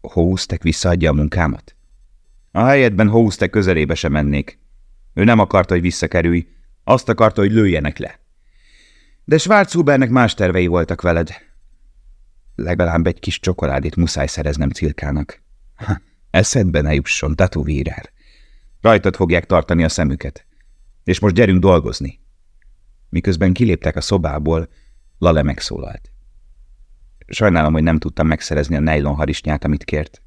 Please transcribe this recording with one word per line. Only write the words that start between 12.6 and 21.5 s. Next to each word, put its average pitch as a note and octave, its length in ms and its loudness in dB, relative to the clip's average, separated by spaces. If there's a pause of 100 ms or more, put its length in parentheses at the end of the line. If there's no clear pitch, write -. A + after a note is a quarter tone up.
egy E2+ 140 -2
kis - 200 -8
csokoládét C#2+ 560 -4
muszáj D#2+ 300 0
szereznem D2 440 -4
Cilkának." D2 720 -6 (320)
"Ha, - 260 -6 (300)
eszedbe F#2 500 2
ne D2 140 0
jusson, C#2+ 420 -2
tatuvírer. D2 760 -4 (680)
Rajtad G#2 360 2
fogják E2+ 300 0
tartani E2+ 380 2
a D#2 40 0
szemüket. - 580 -4 (580)
És F2+ 140 -2
most G2+ 160 2
gyerünk F#2+ 260 4